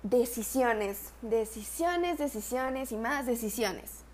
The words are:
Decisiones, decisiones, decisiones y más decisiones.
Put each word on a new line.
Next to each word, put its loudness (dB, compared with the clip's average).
Decisiones, 2
decisiones, 0
decisiones -2
y -4
más 0
decisiones. -2